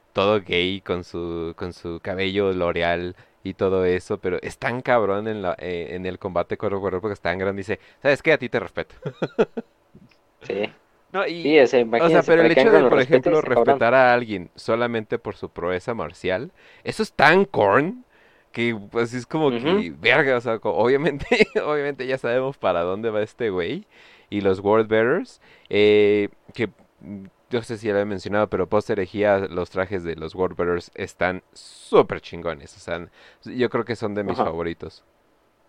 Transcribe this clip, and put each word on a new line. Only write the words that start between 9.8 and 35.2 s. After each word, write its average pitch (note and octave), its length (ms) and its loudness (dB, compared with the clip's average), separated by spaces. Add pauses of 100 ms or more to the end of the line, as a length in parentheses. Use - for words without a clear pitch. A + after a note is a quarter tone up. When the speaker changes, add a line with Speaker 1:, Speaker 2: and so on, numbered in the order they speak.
Speaker 2:
Sí. G2+ 260 -6 (420)
Speaker 1:
No, F#3+ 160 -4
y, E3 160 -8
Speaker 2:
Sí, D3+ 160 6
o B2 80 8
sea, - 0 -
Speaker 1:
o - 0 -
sea, B2 140 4
Speaker 2:
imagínense, D#3+ 500 2
Speaker 1:
pero E3 100 6
Speaker 2:
para D#3+ 80 6
Speaker 1:
el E3+ 60 4
Speaker 2:
que - 60 6
Speaker 1:
hecho A#3 100 6
de, G3+ 60 8
Speaker 2:
Angron D3 80 6
lo A#2+ 40 6
Speaker 1:
por - 80 4
Speaker 2:
respete, C3 200 4 (120)
Speaker 1:
ejemplo, D#3 100 4
Speaker 2:
ese - 80 0
cabrón. A#2+ 180 4
Speaker 1:
respetar B2 280 4
a B2+ 200 6
alguien A2 420 -2
solamente A#2 640 -2
por G#2 160 -10
su F2+ 140 -12
proeza F2+ 440 -4
marcial, F#2 580 -6 (320)
eso A#2 200 -4
es - 100 -10
tan F3 320 4
corn C#3+ 580 0 (480)
que, A#2 240 -4 (160)
pues, A#2 220 -2
es B2 140 -8
como D#3 220 0
Speaker 2:
Ujú. A#2+ 100 -2
Speaker 1:
que, F3 360 -2
verga, B2+ 420 2
o A#2+ 40 -2
sea, A#2 160 -4
co-, G2+ 160 -2
obviamente, C#3 540 0
<laughs> G#3+ 380 2
obviamente C#3+ 420 -4
ya C3 100 -2
sabemos C3 400 -2
para F2+ 240 0
dónde G2+ 300 -4
va G#2+ 100 -2
este G#2+ 300 -6
güey. F#2+ 340 -6 (460)
Y G2+ 100 -2
los F#2+ 180 2
Word G#2+ 280 2
Bearers, A#2 520 0 (300)
eh, G#2 600 4 (260)
que, A2 140 -4 (320)
mm, G2 240 -16 (260)
yo A#2 100 -2
sé A2 160 -10
si A2 100 -8
ya G2+ 60 0
lo G2+ 60 2
he G2+ 60 2
mencionado, G2+ 440 -2
pero F2+ 180 -2
post G#2+ 220 -2
herejía G2+ 480 0
los F2 320 -4
trajes F#2 340 -4
de E2 120 -6
los D#2+ 180 -10
Word F#2 220 -2
Bearers F2 400 -2
están F#2 480 -4 (100)
súper - 680 0
chingones, E2 540 -10
o - 40 -20
sea, F2 280 -8 (380)
yo A#2+ 240 -2
creo A#2 160 -4
que A2+ 100 -6
son G#2 200 -6
de G#2 80 -2
mis F#2+ 100 -4
Speaker 2:
Ajá. G2 120 -2
Speaker 1:
favoritos. E2+ 580 -8 (640)